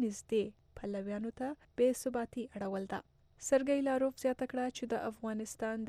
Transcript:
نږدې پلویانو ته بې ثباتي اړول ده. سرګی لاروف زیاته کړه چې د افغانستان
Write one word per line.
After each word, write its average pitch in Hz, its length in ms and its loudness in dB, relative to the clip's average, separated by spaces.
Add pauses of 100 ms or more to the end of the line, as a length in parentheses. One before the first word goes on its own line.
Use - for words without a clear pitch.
نږدې - 760 -2
پلویانو 202 520 -4 (100)
ته 262 100 -2
بې 247 480 2
ثباتي 240 480 -2
اړول 196 440 -4
ده. 202 80 -4 (420)
سرګی 277 480 4
لاروف 262 340 2
زیاته 254 300 0
کړه 254 120 0 (100)
چې - 80 -4 (100)
د - 180 -2
افغانستان 220 760 -4